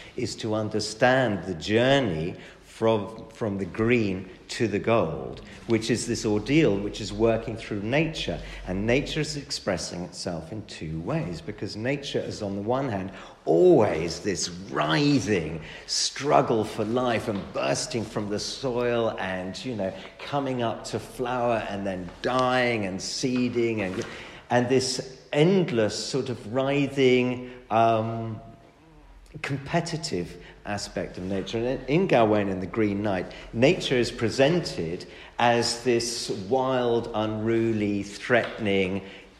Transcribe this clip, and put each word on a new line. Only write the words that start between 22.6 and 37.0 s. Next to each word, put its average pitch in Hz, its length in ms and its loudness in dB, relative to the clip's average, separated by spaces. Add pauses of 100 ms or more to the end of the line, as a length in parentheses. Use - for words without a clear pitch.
and 92 160 -4
seeding 120 800 0
and, 95 240 -4 (460)
and 123 180 4
this - 480 0 (160)
endless 147 640 4
sort - 320 -4
of 110 240 -8
writhing, 131 1000 4 (200)
um, 113 680 2 (1000)
competitive 139 960 -4 (300)
aspect 101 520 -6
of 90 60 -8
nature. 95 340 -4
And 127 300 -4
in 170 180 4
Gawain 107 420 4
and 95 120 -2
the 95 60 -6
Green 104 360 0
Knight, 92 300 -2 (200)
nature 139 440 4
is 117 140 2
presented 117 960 0 (320)
as 117 440 2
this 120 480 0 (180)
wild, 123 640 2